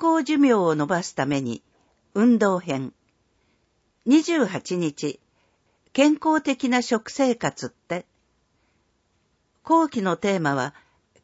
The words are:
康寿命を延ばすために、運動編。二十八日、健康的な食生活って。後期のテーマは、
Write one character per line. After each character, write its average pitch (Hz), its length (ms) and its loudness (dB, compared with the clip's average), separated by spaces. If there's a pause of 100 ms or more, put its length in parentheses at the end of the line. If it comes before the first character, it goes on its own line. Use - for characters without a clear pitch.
康 330 220 2
寿 302 160 -2
命 269 160 4
を 175 180 2
延 147 140 0
ば 175 160 -2
す - 100 -12
た 135 140 -2
め 143 140 0
に、 117 200 -8 (540)
運 226 240 4
動 190 200 2
編。 139 320 -6 (1120)
二 302 180 4
十 320 220 0
八 180 320 -6
日、 156 420 -6 (720)
健 302 200 4
康 311 280 0
的 269 260 -4
な 247 140 0
食 226 300 -4
生 262 240 0
活 143 320 -6
っ - 20 -10
て。 - 380 -10 (1500)
後 330 260 2
期 247 140 -6
の 185 160 -2
テ 196 200 -2
ー - 20 -2
マ 143 160 0
は、 135 180 -4 (500)